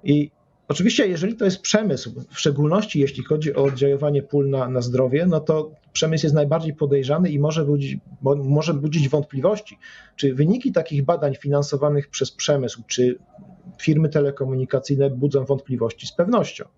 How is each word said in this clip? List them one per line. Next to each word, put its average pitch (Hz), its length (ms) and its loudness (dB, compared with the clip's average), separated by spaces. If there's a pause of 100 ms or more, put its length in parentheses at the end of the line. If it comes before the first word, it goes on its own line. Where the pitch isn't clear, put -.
I 147 260 2 (380)
oczywiście, 208 380 2
jeżeli 185 300 -2
to 214 80 -2
jest 185 160 0
przemysł, 147 720 -2
w - 80 -14
szczególności 151 640 0
jeśli 131 240 0
chodzi 151 320 -2
o 139 80 4
oddziaływanie 139 580 2
pól 143 280 0
na, 131 180 -2
na 127 120 -2
zdrowie, 127 460 0
no 160 140 2
to 156 300 -2 (220)
przemysł 160 340 0
jest 143 80 2
najbardziej 156 400 0
podejrzany 143 560 0
i 143 80 -2
może 151 260 0
budzić, 139 340 -2 (240)
mo-, 139 140 2
może 147 380 0
budzić 147 340 0
wątpliwości, 147 720 -2 (380)
czy 135 180 0
wyniki 196 380 2
takich 147 320 0
badań 156 300 0
finansowanych 143 760 0
przez - 240 -6
przemysł, 131 540 -2
czy 123 320 0 (600)
firmy 156 300 2
telekomunikacyjne 139 1040 0
budzą 131 340 0
wątpliwości 123 600 -4
z - 60 -12
pewnością. 180 520 0 (140)